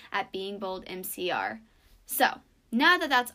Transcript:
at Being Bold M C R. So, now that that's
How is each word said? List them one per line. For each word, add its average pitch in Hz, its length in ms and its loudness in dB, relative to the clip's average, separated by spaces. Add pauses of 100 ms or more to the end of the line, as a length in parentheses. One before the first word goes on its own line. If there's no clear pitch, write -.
(120)
at 196 200 -4
Being 196 260 -6
Bold 185 300 -6
M 185 160 -10
C 180 260 -4
R. 139 320 -2 (460)
So, - 320 0 (320)
now 320 260 6
that 330 120 -2
that's 247 260 2